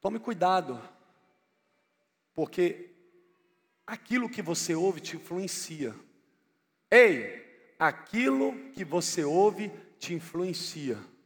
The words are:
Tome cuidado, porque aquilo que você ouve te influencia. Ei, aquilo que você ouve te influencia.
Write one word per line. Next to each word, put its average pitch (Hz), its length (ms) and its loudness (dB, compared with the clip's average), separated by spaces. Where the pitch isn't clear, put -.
Tome 214 180 -2
cuidado, 180 640 0
porque - 560 0
aquilo 233 440 -4
que 226 100 -8
você 165 340 -2
ouve 175 260 0
te - 140 -12
influencia. 160 800 -8
Ei, 180 880 4
aquilo 262 760 0
que 202 100 -10
você 165 420 -2
ouve 190 460 2
te 170 160 -8
influencia. 160 840 -6